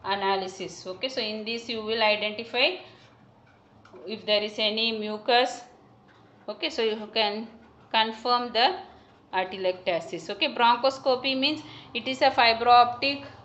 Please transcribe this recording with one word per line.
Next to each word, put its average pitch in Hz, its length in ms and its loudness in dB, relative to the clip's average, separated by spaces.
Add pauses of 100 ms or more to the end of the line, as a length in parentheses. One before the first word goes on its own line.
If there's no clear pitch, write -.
analysis. 190 800 -4
Okay, 185 220 -6
so 254 120 -4
in 214 220 -6
this 233 240 -6
you 226 140 -6
will 214 200 -2
identify 214 760 0 (1300)
if 214 180 -10
there 208 180 0
is 214 160 -8
any 220 380 0
mucus. 214 640 0 (840)
Okay, 302 220 -6
so - 120 -4
you 220 320 -2
can 220 360 -2 (420)
confirm 240 600 0
the 254 220 4 (580)
atelectasis. 185 960 -2
Okay, 240 240 -2
bronchoscopy 254 880 2
means 302 220 0 (340)
it 233 120 -4
is 262 140 -2
a 277 80 6
fiber 233 380 4
optic 247 560 6 (220)